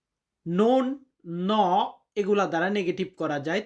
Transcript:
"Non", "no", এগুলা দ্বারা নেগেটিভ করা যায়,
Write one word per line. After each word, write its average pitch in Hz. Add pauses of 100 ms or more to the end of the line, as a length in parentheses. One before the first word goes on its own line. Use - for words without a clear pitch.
(460)
"Non", 226 (580)
"no", 208 (500)
এগুলা 202
দ্বারা 165
নেগেটিভ 185
করা 151
যায়, 160